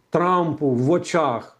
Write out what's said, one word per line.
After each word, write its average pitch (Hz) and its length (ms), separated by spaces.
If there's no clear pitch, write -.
Трампу 165 600
в 127 220
очах 160 680